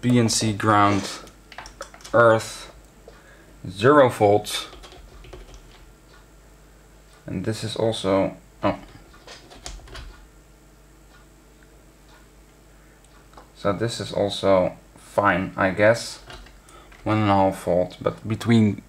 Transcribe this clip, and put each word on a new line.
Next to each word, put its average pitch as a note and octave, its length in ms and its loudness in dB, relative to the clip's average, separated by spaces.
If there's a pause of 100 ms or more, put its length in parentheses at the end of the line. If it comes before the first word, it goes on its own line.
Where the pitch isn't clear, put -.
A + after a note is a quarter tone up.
B B2 180 2
N A2+ 100 2
C A2 240 -2
ground, G2+ 560 2 (1040)
earth, A2+ 580 2 (960)
zero B2+ 400 4
volts. G#2 600 0 (2500)
And F2+ 180 -8
this A2 200 -6
is G#2+ 120 -8
also, G2 600 -2 (260)
oh. G2 160 -2 (4000)
So G2+ 160 -4
this G#2 280 -4
is G2 120 -8
also G2 640 0 (200)
fine, F#2+ 600 0
I F#2+ 140 0
guess. G#2 500 0 (840)
One G#2+ 140 0
and G#2 120 2
a G2 40 4
half F#2+ 300 0
volt, F2 360 -2
but - 260 -6
between A2 640 2